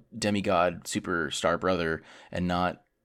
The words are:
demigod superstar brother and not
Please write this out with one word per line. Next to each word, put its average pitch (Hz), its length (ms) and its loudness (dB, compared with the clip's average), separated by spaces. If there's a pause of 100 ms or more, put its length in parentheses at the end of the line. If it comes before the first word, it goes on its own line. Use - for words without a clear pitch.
(180)
demigod 95 680 2
superstar 85 760 -2
brother 85 420 0 (300)
and 90 160 -2
not 90 340 0 (240)